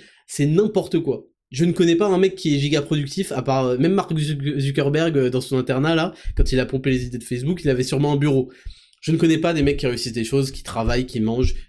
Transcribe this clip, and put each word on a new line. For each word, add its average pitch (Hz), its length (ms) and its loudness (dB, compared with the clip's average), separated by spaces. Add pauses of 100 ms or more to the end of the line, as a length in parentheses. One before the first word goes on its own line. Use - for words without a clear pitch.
(280)
c'est 143 200 0
n'importe 180 520 2
quoi. 117 280 -4 (240)
Je 139 140 0
ne 170 60 4
connais 170 240 4
pas 202 120 2
un 185 100 2
mec 190 180 2
qui 147 200 0
est 139 40 2
giga 147 220 0
productif, 147 500 -4
à 127 100 -4
part, 131 260 0
euh, 127 100 0
même 165 160 2
Mark - 240 -2
Zuc-, 143 420 -2
Zuckerberg, 143 580 0
euh, 127 120 2
dans 127 120 -2
son 131 160 -2
internat 131 380 0
là, 160 180 0 (220)
quand - 160 2
il 127 80 2
a 127 60 0
pompé 131 240 -4
les 127 160 0
idées 120 140 -8
de - 40 -12
Facebook, 139 400 -4
il 147 60 2
avait 127 140 2
sûrement 147 300 0
un 143 40 2
bureau. 139 340 2 (480)
Je - 120 -4
ne 160 60 2
connais 160 220 4
pas 170 140 0
des 151 100 0
mecs 143 140 2
qui 139 100 -2
réussissent 120 260 -4
des 113 100 -4
choses, 135 280 0
qui - 100 -12
travaillent, 120 460 -2
qui 113 140 -4
mangent, 120 340 2 (140)